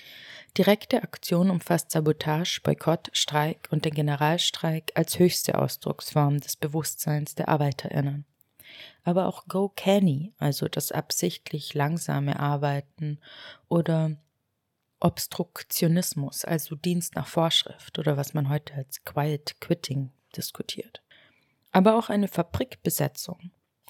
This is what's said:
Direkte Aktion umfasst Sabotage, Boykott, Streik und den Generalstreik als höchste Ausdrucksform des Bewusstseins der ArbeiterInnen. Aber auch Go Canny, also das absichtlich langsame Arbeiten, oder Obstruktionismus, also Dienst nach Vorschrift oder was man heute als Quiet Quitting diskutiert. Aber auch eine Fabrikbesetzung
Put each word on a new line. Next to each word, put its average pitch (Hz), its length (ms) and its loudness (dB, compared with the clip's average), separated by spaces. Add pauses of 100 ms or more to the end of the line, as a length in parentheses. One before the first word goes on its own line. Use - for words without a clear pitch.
(580)
Direkte 196 460 4
Aktion 175 460 0
umfasst 170 420 -2
Sabotage, 156 720 0
Boykott, 156 480 0
Streik - 580 -2
und 151 140 0
den 151 100 -2
Generalstreik 156 1000 0
als - 240 0
höchste - 360 4
Ausdrucksform 143 840 0
des - 160 -8
Bewusstseins 151 800 -4
der - 120 -2
ArbeiterInnen. 143 760 0 (800)
Aber 180 240 2
auch - 180 -8
Go 190 220 0
Canny, 196 680 2
also 147 300 0
das - 240 -4
absichtlich - 840 -4
langsame 143 640 0
Arbeiten, 143 800 -2 (480)
oder 160 480 2 (800)
Obstruktionismus, - 1500 0
also 160 300 -4
Dienst 175 400 -2
nach - 140 -4
Vorschrift - 720 -2
oder 147 160 2
was 143 180 -4
man 143 140 0
heute 147 260 -2
als - 300 -10
Quiet 147 560 -4
Quitting 135 500 -2 (260)
diskutiert. - 640 -10 (680)
Aber 208 260 6
auch 233 120 0
eine 202 180 0
Fabrikbesetzung - 1300 -4 (380)